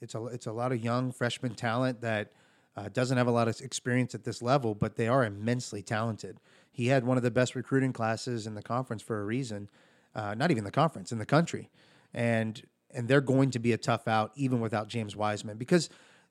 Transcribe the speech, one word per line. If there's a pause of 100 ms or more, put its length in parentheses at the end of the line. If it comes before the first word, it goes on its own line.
It's
a,
it's
a
lot
of
young
freshman
talent
that, (440)
uh,
doesn't
have
a
lot
of
experience
at
this
level,
but
they
are
immensely
talented. (320)
He
had
one
of
the
best
recruiting
classes
in
the
conference
for
a
reason, (460)
uh,
not
even
the
conference,
in
the
country. (420)
And, (320)
and
they're
going
to
be
a
tough
out
even
without
James
Wiseman,
because (420)